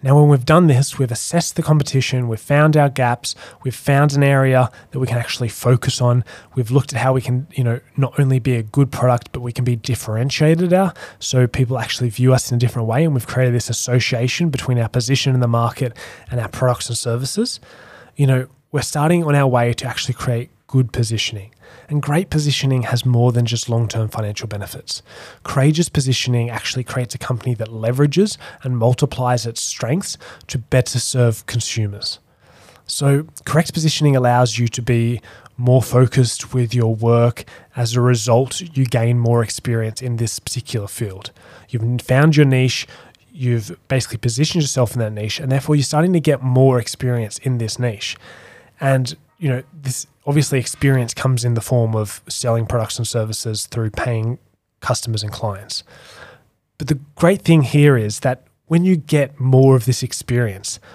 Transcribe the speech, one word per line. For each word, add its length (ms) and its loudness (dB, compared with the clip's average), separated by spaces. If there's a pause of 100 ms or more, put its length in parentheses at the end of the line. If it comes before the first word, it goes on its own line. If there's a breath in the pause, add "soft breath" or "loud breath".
Now, 140 4
when 120 8
we've 160 4
done 220 6
this, 300 2
we've 140 -2
assessed 440 -4
the 80 -2
competition, 680 0
we've 100 -4
found 380 4
our 100 6
gaps, 480 -2 (280 loud breath)
we've 120 -4
found 380 2
an 100 4
area 460 4 (220 loud breath)
that 80 -6
we 80 -2
can 100 -2
actually 320 -4
focus 500 0
on, 240 2 (320 loud breath)
we've 140 -2
looked 240 0
at 60 -2
how 140 2
we 80 -2
can, 300 -4
you 120 -2
know, 160 0 (180)
not 220 -2
only 200 2
be 160 0
a 80 -2
good 280 0
product, 400 0
but 100 -8
we 100 -8
can 140 -4
be 100 0
differentiated 960 0
out, 240 2 (240 loud breath)
so 280 2
people 320 -2
actually 300 -4
view 220 2
us 200 2
in 40 0
a 40 0
different 280 -2
way, 160 2
and 120 2
we've 120 -4
created 280 0
this 160 -4
association 800 0
between 280 -2
our 100 0
position 460 0
in 80 2
the 60 2
market 500 -2 (320 loud breath)
and 100 -4
our 80 -4
products 420 -2
and 80 -6
services. 600 -4 (560 loud breath)
You 120 2
know, 200 2 (240)
we're 120 -2
starting 400 0
on 120 2
our 120 4
way 260 2
to 140 -10
actually 260 -6
create 380 -4 (160)
good 260 0
positioning. 560 -4 (400 loud breath)
And 120 -2
great 280 0
positioning 540 0
has 220 -2
more 260 4
than 140 2
just 240 -4
long-term 400 -2
financial 400 -6
benefits. 520 -12 (420 loud breath)
Courageous 440 2
positioning 600 -2
actually 340 -6
creates 320 -6
a 20 -10
company 380 -4
that 140 -8
leverages 680 0 (260 loud breath)
and 140 -2
multiplies 680 0
its 160 -8
strengths 560 -4 (300 loud breath)
to 100 -4
better 420 0
serve 460 0
consumers. 760 -4 (640 soft breath)
So 420 0 (180)
correct 280 0
positioning 440 2
allows 400 2
you 100 0
to 140 -8
be 400 0 (340 loud breath)
more 260 4
focused 720 2
with 200 -2
your 200 2
work. 520 2 (320 loud breath)
As 180 -2
a 60 2
result, 580 2
you 260 -2
gain 320 0
more 240 2
experience 600 -6
in 160 -6
this 220 -4
particular 480 -8
field. 440 -10 (380 loud breath)
You've 320 -2
found 340 4
your 100 6
niche, 400 2 (460 loud breath)
you've 460 -4 (100)
basically 300 -2
positioned 460 0
yourself 300 0
in 60 -4
that 140 -4
niche, 260 -6
and 100 -4
therefore 280 2
you're 60 2
starting 280 2
to 80 2
get 240 0
more 360 4
experience 580 -4
in 220 -4
this 200 -6
niche. 380 -6 (640 loud breath)
And, 340 0 (220)
you 120 -4
know, 140 -2 (100)
this 340 -8 (180)
obviously 340 0
experience 540 0
comes 320 -2
in 80 0
the 80 -2
form 340 0
of 320 -6
selling 380 -2
products 320 -4
and 100 -4
services 600 -4
through 220 -4
paying 480 -4 (440)
customers 420 -4
and 80 -8
clients. 540 -10 (920 loud breath)
But 120 -4
the 100 -2 (160)
great 280 2
thing 180 6
here 340 6
is 240 -2
that 240 -2 (220)
when 180 2
you 140 4
get 420 -2
more 380 6
of 80 -2
this 180 0
experience, 800 -4 (140)